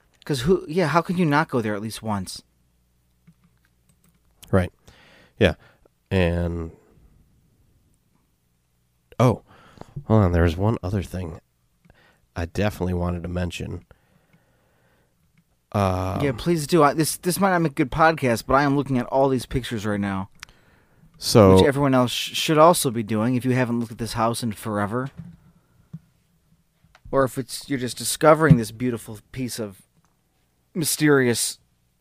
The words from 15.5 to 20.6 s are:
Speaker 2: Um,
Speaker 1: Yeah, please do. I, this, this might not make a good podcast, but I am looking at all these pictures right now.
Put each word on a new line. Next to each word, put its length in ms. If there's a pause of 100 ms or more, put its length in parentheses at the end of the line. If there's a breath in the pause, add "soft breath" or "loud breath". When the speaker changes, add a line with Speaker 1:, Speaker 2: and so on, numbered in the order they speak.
Speaker 2:
Um, 500
Speaker 1:
Yeah, 160
please 300
do. 160
I, 100
this, 240
this 220
might 100
not 140
make 100
a 20
good 160
podcast, 540
but 80
I 100
am 120
looking 240
at 80
all 200
these 200
pictures 400
right 120
now. 300 (880 soft breath)